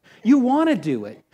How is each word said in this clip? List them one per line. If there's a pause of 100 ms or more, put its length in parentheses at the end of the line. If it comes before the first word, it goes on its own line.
(240)
You
wanna
do
it. (120)